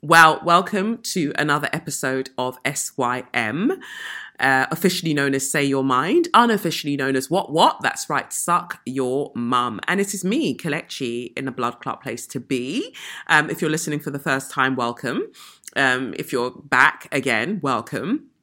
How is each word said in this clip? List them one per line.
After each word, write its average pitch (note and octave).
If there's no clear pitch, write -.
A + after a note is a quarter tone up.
Well, D#3+
welcome F#3+
to D3
another D3
episode C3+
of B2+
S -
Y B2
M, C#3+
uh, C3
officially E3
known C#3
as C3+
Say D3
Your C3+
Mind, E3
unofficially G3
known C3+
as C3
What E3
What? G#3
That's -
right, C#3
Suck -
Your C3
Mum. A#2+
And F#3+
it G3+
is F#3
me, G#3
Kelechi, B2+
in C3+
a C3
blood A#2+
clot -
place A#2+
to B2+
be. D3+
Um, D3+
if -
you're D#3
listening D3+
for D3
the C#3+
first C#3
time, C3
welcome. B2
Um, B2+
if -
you're B2
back -
again, C3+
welcome. C#3